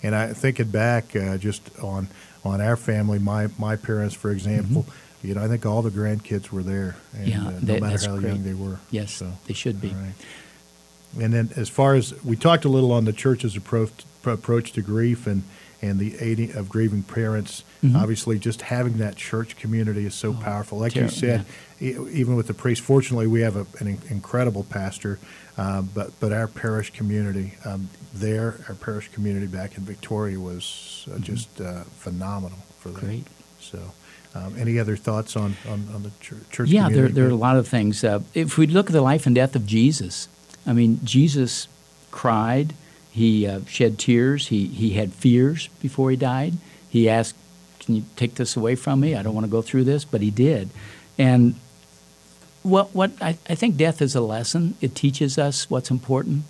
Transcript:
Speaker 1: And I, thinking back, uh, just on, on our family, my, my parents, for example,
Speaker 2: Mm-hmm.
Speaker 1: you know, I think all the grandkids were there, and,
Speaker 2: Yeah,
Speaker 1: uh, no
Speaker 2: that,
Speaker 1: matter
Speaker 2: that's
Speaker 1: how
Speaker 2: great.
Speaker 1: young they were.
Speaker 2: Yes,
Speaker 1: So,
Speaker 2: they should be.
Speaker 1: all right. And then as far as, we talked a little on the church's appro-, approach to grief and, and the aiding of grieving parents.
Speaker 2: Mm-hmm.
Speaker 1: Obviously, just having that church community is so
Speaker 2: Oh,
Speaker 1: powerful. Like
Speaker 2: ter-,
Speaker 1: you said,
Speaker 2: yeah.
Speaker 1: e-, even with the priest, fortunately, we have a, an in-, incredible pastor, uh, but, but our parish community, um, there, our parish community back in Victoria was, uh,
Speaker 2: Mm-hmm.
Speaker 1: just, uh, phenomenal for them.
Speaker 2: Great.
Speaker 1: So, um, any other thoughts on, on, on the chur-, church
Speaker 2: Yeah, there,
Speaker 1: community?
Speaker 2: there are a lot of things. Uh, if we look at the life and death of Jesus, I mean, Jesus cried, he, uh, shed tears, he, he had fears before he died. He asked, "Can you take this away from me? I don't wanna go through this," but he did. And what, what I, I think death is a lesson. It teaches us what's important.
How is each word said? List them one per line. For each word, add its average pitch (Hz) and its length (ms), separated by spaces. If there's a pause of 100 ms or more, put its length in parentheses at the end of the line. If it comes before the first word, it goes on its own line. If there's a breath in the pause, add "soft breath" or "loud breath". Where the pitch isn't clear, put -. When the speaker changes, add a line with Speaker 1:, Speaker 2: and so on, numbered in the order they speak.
Speaker 1:
And 107 120
I, 110 180
thinking 127 360
back, 117 460
uh, 95 220
just 101 240 (180)
on, 95 280 (360 loud breath)
on 98 180
our 113 140
family, 107 440
my, 104 280 (100)
my 107 180
parents, 104 400
for 104 160
example, 104 520
Speaker 2:
Mm-hmm. - 440
Speaker 1:
you 98 80
know, 101 80
I 110 40
think 117 200
all 110 160
the 113 80
grandkids 104 600
were 95 120
there, 95 340 (160)
and, 101 140
Speaker 2:
Yeah, 107 200
Speaker 1:
uh, - 40
no - 80
Speaker 2:
that, 107 220
Speaker 1:
matter 104 100
Speaker 2:
that's 101 160
Speaker 1:
how 98 100
Speaker 2:
great. 101 160
Speaker 1:
young 98 100
they 95 120
were. 95 240 (120)
Speaker 2:
Yes, 104 220
Speaker 1:
So, 92 180 (160)
Speaker 2:
they 110 60
should 101 260
be. 98 100
Speaker 1:
all 95 60
right. 95 180 (1080 loud breath)
And 113 100
then 117 220
as 110 140
far 139 260
as, - 180 (120)
we 117 100
talked 165 300
a 143 40
little 127 220
on 117 140
the 107 80
church's 120 420
appro-, 107 340 (360)
approach 117 480
to 113 80
grief 113 460
and, 98 160 (380 loud breath)
and 101 180
the 107 200
aiding 113 360
of 101 120
grieving 104 360
parents. 110 600 (200 loud breath)
Speaker 2:
Mm-hmm. 127 120
Speaker 1:
Obviously, 110 440
just 110 240
having 123 340
that 107 180
church 113 400
community 110 500
is 98 100
so 110 160
Speaker 2:
Oh, - 100
Speaker 1:
powerful. 104 380
Like 117 140
Speaker 2:
ter-, 131 100
Speaker 1:
you 113 60
said, 117 360 (340 loud breath)
Speaker 2:
yeah. 131 200
Speaker 1:
e-, - 120
even 123 240
with 113 120
the 110 60
priest, - 280
fortunately, 131 460
we 113 140
have 110 140
a, 98 100 (140)
an 107 80
in-, 98 220
incredible 104 540
pastor, 98 560 (380 loud breath)
uh, 98 260
but, 101 360
but 107 140
our 110 140
parish 110 440
community, 101 600 (100)
um, 98 240 (260)
there, 110 540
our 98 80
parish 104 380
community 101 340
back 92 300
in 98 60
Victoria 101 560
was, - 680
uh, - 40
Speaker 2:
Mm-hmm. 92 120
Speaker 1:
just, 110 380
uh, 90 220 (140)
phenomenal 92 600 (220)
for 90 100
them. 92 160
Speaker 2:
Great. 110 220 (340)
Speaker 1:
So, - 180 (540 loud breath)
um, 95 240
any 117 220
other 107 180
thoughts 110 400
on, 101 180 (140)
on, 104 240
on 101 100
the 101 160
chur-, - 220 (100)
church - 160
Speaker 2:
Yeah, 196 160
there, 165 60
Speaker 1:
community? 131 240
Speaker 2:
there 131 140
are - 20
a 123 60
lot 123 200
of 123 140
things. 107 340
Uh, 104 180 (120)
if 160 240
we 156 100
look 190 200
at 185 60
the 156 80
life 127 260
and 123 80
death 131 200
of 113 120
Jesus, 113 600 (400)
I 131 60
mean, 117 300
Jesus 135 640 (420)
cried, 120 640 (380 loud breath)
he, 110 360
uh, 98 200
shed 110 320
tears, 127 480
he, 101 180
he 110 260
had 101 220
fears 131 560 (100)
before 131 300
he 131 80
died. 135 380 (340 loud breath)
He 113 180
asked, 113 280 (440)
"Can 117 160
you 107 80 (120)
take 120 200
this 127 220
away 113 180
from 135 240
me? 147 160
I 101 60
don't 107 140
wanna 110 120
go 110 140
through 131 240
this," 143 180
but 107 180
he 104 100
did. 113 400 (480 loud breath)
And 123 340 (1120)
what, 196 320
what 185 160 (100)
I, 165 160 (100)
I 170 80
think 196 220
death 156 240
is 139 140
a 123 60
lesson. 117 600
It 131 140
teaches 139 420
us 143 320
what's 127 220
important. 135 580